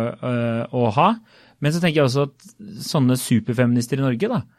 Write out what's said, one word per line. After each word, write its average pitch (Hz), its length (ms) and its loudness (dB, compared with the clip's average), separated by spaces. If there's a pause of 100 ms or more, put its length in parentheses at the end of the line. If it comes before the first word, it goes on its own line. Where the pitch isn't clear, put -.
(160)
eh, 117 580 -4
å 120 220 0
ha. 175 160 4 (480)
Men 147 120 0
så 170 80 -4
tenker 160 200 2
jeg 135 80 4
også 139 180 0
at - 240 -18 (320)
sånne 127 380 2
superfeminister 120 800 0
i 139 80 0
Norge, 127 200 -2
da. 233 140 -2 (160)